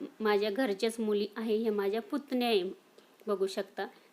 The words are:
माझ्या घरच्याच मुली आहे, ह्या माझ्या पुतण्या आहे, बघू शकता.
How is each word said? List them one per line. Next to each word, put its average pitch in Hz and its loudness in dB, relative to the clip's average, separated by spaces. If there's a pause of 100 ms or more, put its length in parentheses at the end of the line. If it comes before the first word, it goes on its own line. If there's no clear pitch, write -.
(200)
माझ्या 208 4
घरच्याच 220 0
मुली 214 0
आहे, 220 0
ह्या 220 0
माझ्या 202 0
पुतण्या 247 -2
आहे, 202 4 (640)
बघू 190 0
शकता. 196 -6 (260)